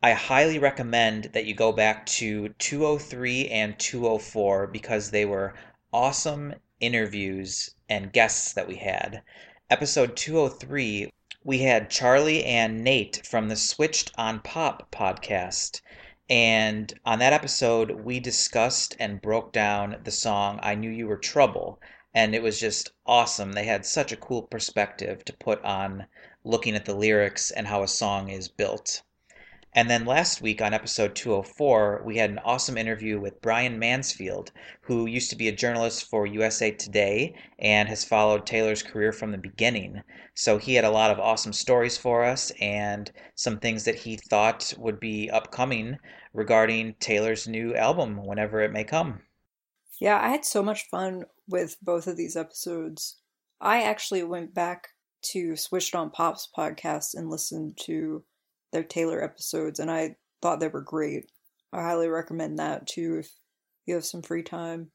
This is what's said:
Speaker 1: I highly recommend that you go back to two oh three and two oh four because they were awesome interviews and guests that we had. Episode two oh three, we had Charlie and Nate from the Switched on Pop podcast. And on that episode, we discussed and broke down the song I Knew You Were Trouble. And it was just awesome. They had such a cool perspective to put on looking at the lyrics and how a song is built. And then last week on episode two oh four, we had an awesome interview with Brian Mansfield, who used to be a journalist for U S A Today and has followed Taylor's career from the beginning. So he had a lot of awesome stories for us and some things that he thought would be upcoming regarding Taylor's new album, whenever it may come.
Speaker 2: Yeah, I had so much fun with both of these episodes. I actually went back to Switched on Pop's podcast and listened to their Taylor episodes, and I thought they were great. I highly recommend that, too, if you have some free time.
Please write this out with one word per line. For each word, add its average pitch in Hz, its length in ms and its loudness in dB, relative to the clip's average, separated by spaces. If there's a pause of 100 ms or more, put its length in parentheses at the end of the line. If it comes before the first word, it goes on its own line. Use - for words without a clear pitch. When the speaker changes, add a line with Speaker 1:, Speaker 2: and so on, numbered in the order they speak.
Speaker 1:
I 117 100 10
highly 147 440 4
recommend 117 680 2
that 113 180 -2
you 107 100 -4
go 110 160 4
back 107 360 2
to 107 420 -2 (100)
two 147 260 -2
oh 151 140 2
three 127 480 -4
and 107 320 -2
two 120 300 0
oh 110 100 2
four 98 480 2
because 107 460 -4
they 104 120 4
were 98 300 -2 (380)
awesome 143 640 0 (240)
interviews 101 960 -2 (120)
and 98 240 -2
guests - 420 4
that 92 120 -4
we 92 80 -8
had. - 480 -6 (480)
Episode 127 460 2
two 160 240 0
oh 139 80 4
three, 127 640 -4 (320)
we 135 140 0
had 123 300 6
Charlie 147 540 6
and 113 400 2
Nate 117 420 2
from 110 240 0
the 110 60 -2
Switched - 640 0
on 110 220 -2
Pop - 500 -4
podcast. 92 920 -4 (460)
And 110 640 4 (120)
on 113 160 2
that 131 120 6
episode, 117 600 2
we 113 260 -6
discussed 123 800 0
and 101 240 -4
broke 110 300 -2
down 104 500 0
the - 80 -8
song 101 540 0
I 104 100 0
Knew 110 160 -4
You 113 160 -6
Were 107 100 -2
Trouble. - 640 2 (320)
And 110 220 4
it 113 80 0
was 110 160 0
just - 320 -2 (160)
awesome. 110 460 4
They 104 140 -2
had 101 200 0
such - 240 0
a 113 60 -6
cool 120 260 -6
perspective 101 840 -4
to - 80 -10
put - 280 -2
on 98 440 -4 (360)
looking 113 320 0
at 104 120 -4
the 101 100 -2
lyrics 104 560 2
and 104 160 -6
how 101 160 0
a - 20 -4
song 98 440 -2
is 95 180 -10
built. - 540 -4 (720)
And 117 140 6
then 117 160 2
last 143 380 2
week 107 180 -2
on 107 140 0
episode 107 400 0
two - 180 -2
oh 98 100 2
four, 107 600 2
we 110 140 -4
had 110 100 4
an 104 160 -4
awesome 123 320 0
interview 110 420 -2
with 101 220 -8
Brian 117 380 0
Mansfield, 110 760 -2 (300)
who 117 240 0
used 120 240 -4
to 113 60 -8
be 113 120 0
a 101 80 -2
journalist 117 540 -2
for 104 160 0
U 104 160 -2
S 110 180 0
A 107 120 2
Today 104 640 0 (240)
and 107 300 4
has 107 160 -4
followed 107 400 4
Taylor's 110 380 0
career 107 300 0
from 107 200 -6
the 98 60 -8
beginning. 98 640 -2 (320)
So 107 240 4
he 127 160 0
had 117 100 8
a 107 60 6
lot 110 200 6
of 98 80 2
awesome 110 360 0
stories 123 420 2
for 120 260 2
us 127 380 0
and 104 500 -2 (240)
some 110 240 -2
things 110 260 -4
that 113 100 2
he 113 220 -10
thought 107 600 0
would 110 240 -4
be 107 300 -6
upcoming 120 640 -2 (380)
regarding 110 640 4
Taylor's 110 480 0
new 113 260 -4
album, 110 520 0
whenever 107 340 -2
it 107 120 2
may 107 120 -4
come. 151 380 -2 (760)
Speaker 2:
Yeah, 202 240 4
I 226 60 2
had 285 160 0
so - 180 0
much 208 280 -2
fun 185 340 -4 (240)
with 180 320 -4
both 170 260 -2
of 175 120 -6
these 170 180 -6
episodes. 160 800 -8 (420)
I 220 260 2
actually 214 380 -2
went 170 300 -8
back 175 360 -4 (420)
to 170 260 -4
Switched - 380 -4
on 160 160 -2
Pop's - 440 -2
podcast 156 600 -6
and 165 160 -8
listened 156 540 -8
to 156 380 -6 (500)
their 165 100 -2
Taylor 165 400 -2
episodes, 156 560 -6
and 156 120 -6
I 160 260 -4 (240)
thought 170 180 0
they 160 100 -2
were 147 120 -8
great. 147 500 -6 (440)
I 180 80 -6
highly 170 260 0
recommend 160 500 -6
that, 151 280 -6
too, 165 340 -4
if 156 100 -14 (540)
you 175 120 -4
have 160 100 -4
some 170 160 -10
free 170 200 -6
time. 165 520 -10